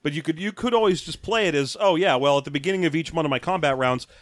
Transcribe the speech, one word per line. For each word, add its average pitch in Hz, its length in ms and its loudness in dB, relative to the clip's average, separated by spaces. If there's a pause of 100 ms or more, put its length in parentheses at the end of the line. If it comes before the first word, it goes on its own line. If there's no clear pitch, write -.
But 147 120 -4
you 156 80 -6
could, 156 180 -4
you 202 120 -6
could 233 220 -4
always 208 280 2
just - 200 -12
play 214 260 0
it 156 80 0
as, 139 240 -2
"Oh, 190 160 4
yeah, 170 200 2
well, 143 220 4
at 135 80 -2
the 147 60 -12
beginning 175 340 -2
of 151 100 0
each 160 180 -4
one 160 120 0
of 147 60 -2
my 131 80 0
combat 151 380 0
rounds, 127 300 0 (140)